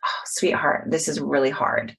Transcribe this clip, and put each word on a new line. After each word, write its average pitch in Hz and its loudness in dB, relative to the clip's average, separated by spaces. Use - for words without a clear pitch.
Oh, - -4
sweetheart, - 0
this 160 0
is 147 -2
really 139 2
hard. 117 -2